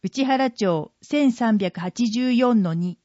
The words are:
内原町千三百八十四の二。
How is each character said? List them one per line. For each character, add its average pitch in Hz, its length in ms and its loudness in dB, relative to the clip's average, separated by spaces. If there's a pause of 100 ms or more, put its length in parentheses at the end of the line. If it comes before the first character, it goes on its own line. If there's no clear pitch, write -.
内 262 220 -4
原 262 260 0
町 180 520 -4
千 285 320 0
三 226 240 0
百 190 240 -2
八 202 260 -4
十 247 240 -2
四 240 320 2
の 165 100 -2
二。 170 320 -4